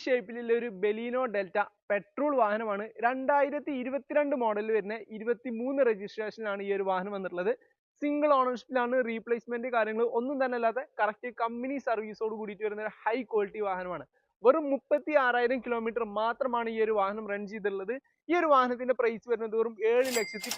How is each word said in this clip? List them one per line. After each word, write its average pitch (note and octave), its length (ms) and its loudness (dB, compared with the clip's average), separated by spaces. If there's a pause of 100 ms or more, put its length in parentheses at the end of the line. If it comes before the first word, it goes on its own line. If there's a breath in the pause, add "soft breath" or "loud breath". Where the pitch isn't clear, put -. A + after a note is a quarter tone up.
ഷേപ്പിലുള്ള A#3+ 560 -2
ഒരു A#3+ 100 -4 (140)
Baleno A#3 400 0 (100)
Delta G3+ 300 -2 (260)
പെട്രോൾ B3+ 420 0 (100)
വാഹനമാണ്. G#3+ 440 0 (200)
രണ്ടായിരത്തി C#4 680 2 (100)
ഇരുപത്തിരണ്ട് C#4 640 0
മോഡലിൽ G#3+ 340 0
വരുന്ന G3+ 180 -2 (220)
ഇരുപത്തിമൂന്ന് A#3+ 720 -2
രജിസ്ട്രേഷനിലാണ് G#3 800 -4
ഈ - 80 -2
ഒരു G3 120 -2
വാഹനം F#3+ 280 -2
വന്നിട്ടുള്ളത്. F3+ 360 -2 (480 soft breath)
സിംഗിൾ D4 360 2
ഓണർഷിപ്പിലാണ്, B3 580 0 (140)
റീപ്ലേസ്മെന്റ് A#3 680 -4
കാര്യങ്ങൾ A3 300 2 (140)
ഒന്നും C4+ 220 -2
തന്നെ B3+ 180 0
അല്ലാത്ത A3+ 220 0 (180)
കറക്റ്റ് G#3+ 300 -2 (120)
കമ്പനി A#3+ 340 -4 (120)
സർവീസോട് A3 520 -4
കൂടിയിട്ട് G#3 280 -8
വരുന്ന G#3 180 -6
ഒരു G3+ 80 -6 (100)
ഹൈ A3+ 140 0 (140)
ക്വാളിറ്റി G#3 360 0
വാഹനമാണ്. F3+ 380 -4 (400)
വെറും D4+ 260 8
മുപ്പത്തി D4 420 0 (120)
ആറായിരം A#3+ 400 2
കിലോമീറ്റർ A#3 380 -2 (160)
മാത്രമാണ് A#3 560 0
ഈ - 100 -2
ഒരു A3 140 2
വാഹനം G#3 320 -2
റൺ G3+ 200 -4
ചെയ്തിട്ടുള്ളത്. G3 420 -4 (360)
ഈ D#4+ 100 2
ഒരു E4 140 4
വാഹനത്തിന്റെ B3 480 4
പ്രൈസ് A#3 300 0
വരുന്നത് A3 280 -2
വെറും A3+ 160 0 (160)
ഏഴ് B3+ 260 4
ലക്ഷത്തി G#3+ 400 -4